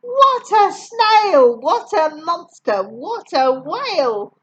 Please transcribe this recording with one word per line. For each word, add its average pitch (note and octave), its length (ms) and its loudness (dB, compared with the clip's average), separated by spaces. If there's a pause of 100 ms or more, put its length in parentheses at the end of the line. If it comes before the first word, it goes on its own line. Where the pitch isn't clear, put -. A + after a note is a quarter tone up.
What B4+ 500 0
a G4+ 200 4
snail! G#4 880 2
What D#4+ 320 -2
a D#4 240 0
monster! D#4+ 680 -6
What C#4+ 500 -12
a C4 180 2
whale! C#4 920 -4